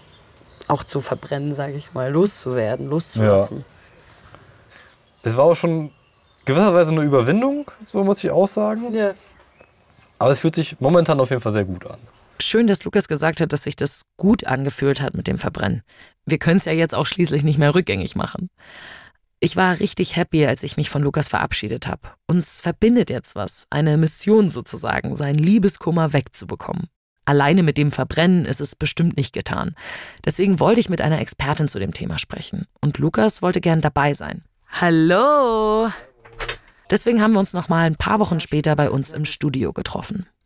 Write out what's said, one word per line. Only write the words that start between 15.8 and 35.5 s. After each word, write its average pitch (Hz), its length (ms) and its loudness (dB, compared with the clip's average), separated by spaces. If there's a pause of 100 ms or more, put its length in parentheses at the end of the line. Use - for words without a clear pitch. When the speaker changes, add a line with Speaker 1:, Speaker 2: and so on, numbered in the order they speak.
Speaker 3:
Wir - 140 0
können's 175 260 2
ja 160 80 -2
jetzt 160 200 0
auch 135 120 0
schließlich 147 380 0
nicht 151 140 2
mehr 147 160 4
rückgängig 101 440 0
machen. - 320 -6 (880)
Ich - 160 -2
war 180 240 2
richtig - 380 -2
happy, 165 280 2
als 127 160 0
ich - 140 -8
mich 147 140 -2
von 143 120 -2
Lukas 143 280 -2
verabschiedet - 580 -4
hab. - 300 -10 (100)
Uns - 320 0
verbindet 220 500 2
jetzt - 260 -8
was, - 340 -8
eine 151 260 2
Mission 190 540 4
sozusagen, - 680 -6
seinen 147 240 0
Liebeskummer 170 720 2
wegzubekommen. - 800 -6 (340)
Alleine 143 400 4
mit 151 140 0
dem 147 140 2
Verbrennen 170 540 2
ist - 140 -4
es 143 160 -6
bestimmt 170 400 0
nicht - 180 -4
getan. - 420 -6 (500)
Deswegen 190 340 2
wollte 220 220 4
ich - 80 -2
mit 180 100 -2
einer 151 220 0
Expertin 143 480 -2
zu - 100 -6
dem 95 140 -6
Thema - 260 -6
sprechen. - 460 -10 (160)
Und 143 160 -2
Lukas 202 440 0
wollte 180 200 0
gern 165 180 2
dabei 147 340 0
sein. - 300 -10 (240)
Hallo! 220 1200 2 (1000)